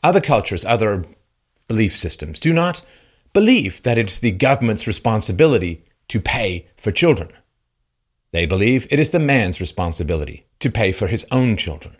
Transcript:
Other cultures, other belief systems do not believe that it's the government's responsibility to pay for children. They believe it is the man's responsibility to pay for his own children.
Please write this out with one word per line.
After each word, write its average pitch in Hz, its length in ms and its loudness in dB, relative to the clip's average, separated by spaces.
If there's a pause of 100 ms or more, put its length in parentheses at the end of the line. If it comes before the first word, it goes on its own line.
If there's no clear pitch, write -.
Other 180 180 4
cultures, 104 440 0
other 104 400 0 (640)
belief 110 280 0
systems - 440 -6
do 165 140 2
not 170 280 0 (520)
believe 214 500 4
that 117 140 2
it's 107 220 -2
the 117 120 0
government's 117 560 0
responsibility 107 960 0 (240)
to 113 120 -2
pay 95 560 -6
for - 160 -6
children. 131 380 2 (1000)
They 85 140 -2
believe 104 440 0
it 143 100 0
is 151 120 0
the 170 80 0
man's 131 420 0
responsibility 82 840 -4 (140)
to - 120 -2
pay 104 200 0
for 98 160 -2
his 113 240 -4
own 127 260 2
children. - 420 -10